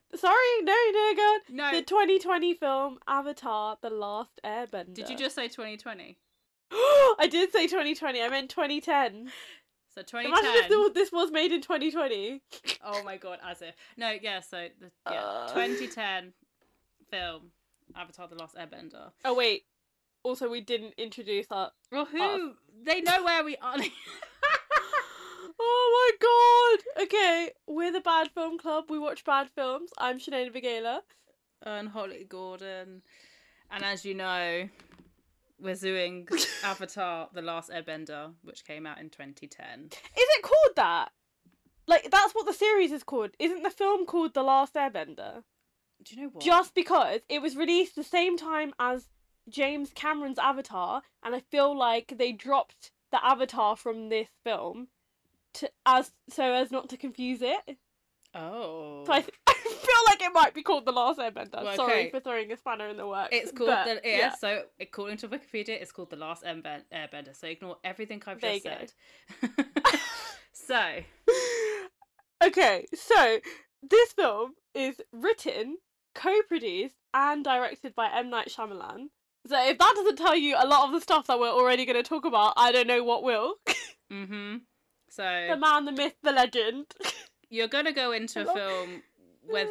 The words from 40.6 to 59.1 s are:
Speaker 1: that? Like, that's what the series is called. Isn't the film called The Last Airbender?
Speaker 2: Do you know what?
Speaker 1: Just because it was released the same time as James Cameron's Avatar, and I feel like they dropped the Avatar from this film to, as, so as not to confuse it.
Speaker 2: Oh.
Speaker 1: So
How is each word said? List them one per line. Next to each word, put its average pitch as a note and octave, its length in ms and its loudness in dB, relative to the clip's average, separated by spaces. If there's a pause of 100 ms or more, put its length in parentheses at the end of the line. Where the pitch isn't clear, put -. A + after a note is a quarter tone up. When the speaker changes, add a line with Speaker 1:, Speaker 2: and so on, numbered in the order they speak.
Speaker 1:
that? E3+ 320 0 (800)
Like, E4 240 4
that's G4 240 4
what G#4+ 120 -2
the E4+ 60 0
series G4 400 2
is D4 100 -8
called. A3 360 -6
Isn't E4 240 -2
the F#4 80 -2
film G4 340 0
called E4 300 -2
The C4+ 80 0
Last C4+ 320 2
Airbender? A3+ 680 -6 (600)
Speaker 2:
Do - 120 -20
you B3+ 80 -16
know C#4+ 120 -8
what? - 100 -10
Speaker 1:
Just F4 300 4
because D4+ 460 2 (100)
it D4 100 -4
was C4+ 160 -6
released E4+ 400 2
the D4+ 80 -8
same F4 320 0
time D#4 420 -4
as B3 300 -4 (400)
James C#4 460 -4
Cameron's D4 440 -4
Avatar, B3 640 -2 (200)
and A#3 120 -8
I B3+ 60 -6
feel C#4+ 360 0
like A#3 420 0
they B3 140 0
dropped B3+ 580 -2 (200)
the - 140 0
Avatar A#3+ 520 2
from A3+ 340 -8
this A3 180 -2 (160)
film A3 440 -6 (640)
to, - 160 -8 (160)
as, C4 260 4 (160)
so C4 240 0
as B3+ 180 0
not B3+ 200 -6
to B3+ 80 -14
confuse B3+ 420 -8
it. C4+ 380 -4 (560)
Speaker 2:
Oh. D#3+ 720 -12
Speaker 1:
So - 80 0